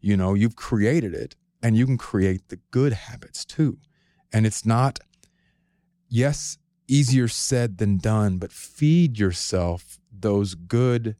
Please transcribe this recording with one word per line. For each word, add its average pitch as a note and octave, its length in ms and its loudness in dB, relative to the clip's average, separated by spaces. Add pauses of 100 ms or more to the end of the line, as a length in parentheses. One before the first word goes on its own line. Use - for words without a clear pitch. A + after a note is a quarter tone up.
You G2+ 160 0
know, F#2+ 160 2
you've A2 240 2
created A2+ 560 0
it, - 220 -10 (260)
and A2+ 160 2
you B2 80 4
can C3 120 0
create F#2+ 520 -2
the F#2 100 -16 (120)
good C3+ 220 2
habits - 520 -14
too. - 320 -2 (560)
And A2 120 4
it's G#2+ 200 -4
not, A#2+ 340 0 (1080)
yes, C3 480 -2 (300)
easier C3 400 4
said A#2+ 500 -2
than G2+ 200 0
done, G#2 400 0
but F2+ 140 -8
feed D#3 680 2
yourself F2 840 -2 (120)
those G2+ 440 -2
good A#2 640 -2